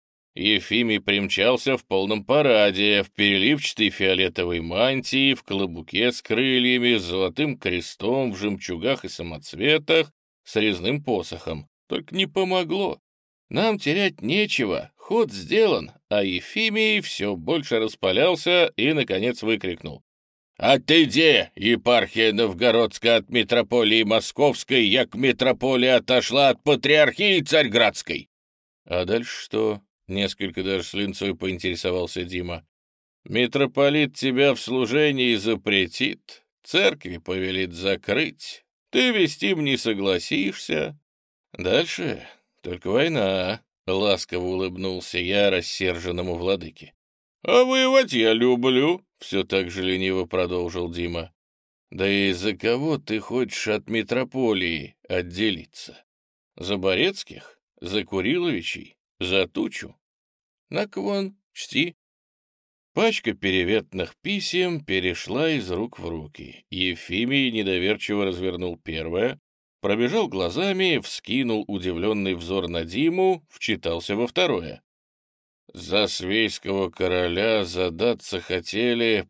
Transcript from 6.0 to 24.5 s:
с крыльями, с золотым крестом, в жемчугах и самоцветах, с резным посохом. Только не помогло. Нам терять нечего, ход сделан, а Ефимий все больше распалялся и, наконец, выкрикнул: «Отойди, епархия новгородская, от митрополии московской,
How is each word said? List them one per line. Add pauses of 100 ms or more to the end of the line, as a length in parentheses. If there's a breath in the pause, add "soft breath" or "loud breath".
с
крыльями,
с
золотым
крестом,
в
жемчугах
и
самоцветах, (320)
с
резным
посохом. (200)
Только
не
помогло. (500)
Нам
терять
нечего,
ход
сделан, (180)
а
Ефимий
все
больше
распалялся
и,
наконец,
выкрикнул: (580)
«Отойди, (100)
епархия
новгородская,
от
митрополии
московской,